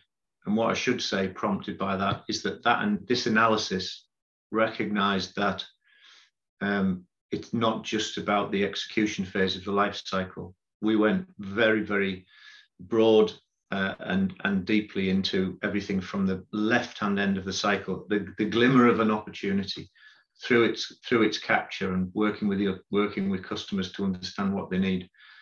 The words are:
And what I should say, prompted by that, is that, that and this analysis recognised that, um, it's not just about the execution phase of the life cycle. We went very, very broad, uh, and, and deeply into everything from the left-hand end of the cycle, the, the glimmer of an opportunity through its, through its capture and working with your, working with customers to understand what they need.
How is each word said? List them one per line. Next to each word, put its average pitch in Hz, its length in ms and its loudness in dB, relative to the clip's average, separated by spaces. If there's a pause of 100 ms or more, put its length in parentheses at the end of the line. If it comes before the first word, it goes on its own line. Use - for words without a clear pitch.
(460)
And 104 100 0
what 113 140 2
I 95 60 0
should 117 260 0
say, 95 260 -2
prompted 98 500 -4
by 95 200 -2
that, 98 320 -2
is 107 140 -4
that, - 200 -6
that 120 200 2
and 104 240 0
this 120 180 0
analysis 110 800 0 (460)
recognised 104 840 0
that, 98 300 -2 (960)
um, 98 420 0 (280)
it's - 220 -8
not 113 300 0
just - 340 -4
about 101 340 0
the 101 120 0
execution 101 600 -2
phase 95 320 -2
of 92 80 -12
the 104 60 -6
life 101 340 0
cycle. 92 500 -6 (260)
We 110 140 2
went 104 300 4 (140)
very, 104 420 2
very 98 440 -2 (540)
broad, 110 540 4 (360)
uh, 98 300 -2
and, 95 340 0 (120)
and 98 180 0
deeply 104 460 0
into 95 520 0
everything 101 380 -2
from 98 260 -2
the 95 160 0 (120)
left-hand 107 680 0
end 98 180 0
of 92 60 -6
the 95 80 -6
cycle, 95 560 -2
the, 101 300 -2
the 107 80 0
glimmer 120 420 6
of 110 140 4
an 110 100 2
opportunity 98 800 -4 (500)
through 117 220 4
its, - 420 -2
through 117 180 4
its 107 140 2
capture - 560 -2
and 92 200 0
working 104 340 0
with 98 140 2
your, 95 160 0 (140)
working 101 380 0
with 92 140 -2
customers - 480 -4
to 101 140 -4
understand 98 480 -2
what 95 160 -4
they 92 80 -2
need. 92 320 0 (320)